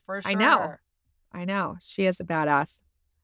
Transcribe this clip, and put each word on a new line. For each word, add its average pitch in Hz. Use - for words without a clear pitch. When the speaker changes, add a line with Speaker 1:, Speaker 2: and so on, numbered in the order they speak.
Speaker 1:
for 196
sure. 196
Speaker 2:
I 196
know. 202
I 180
know. 185
She -
is 185
a 175
badass. 156